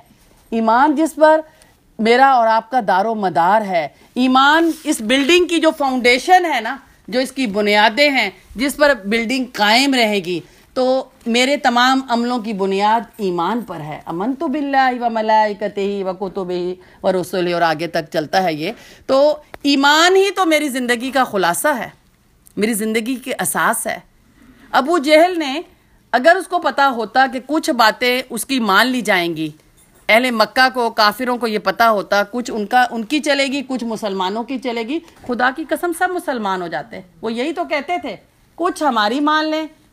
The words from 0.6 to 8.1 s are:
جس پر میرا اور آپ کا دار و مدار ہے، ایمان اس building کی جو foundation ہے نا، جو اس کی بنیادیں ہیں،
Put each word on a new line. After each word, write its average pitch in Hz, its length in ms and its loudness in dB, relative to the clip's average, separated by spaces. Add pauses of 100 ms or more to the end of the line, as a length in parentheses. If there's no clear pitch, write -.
جس 311 200 0
پر 311 260 6 (580)
میرا 240 280 4
اور 247 200 4
آپ 220 240 0
کا 262 160 0
دار 196 180 2
و 226 100 -2
مدار 185 460 2
ہے، 180 260 -2 (260)
ایمان 277 580 4 (120)
اس 285 180 -2
building 277 460 2
کی 339 120 -2
جو 320 180 4
foundation 262 760 2
ہے 240 80 -2
نا، 240 160 -8 (300)
جو 214 120 -2
اس 262 120 -2
کی 262 160 -4
بنیادیں 208 600 4
ہیں، 240 200 0 (260)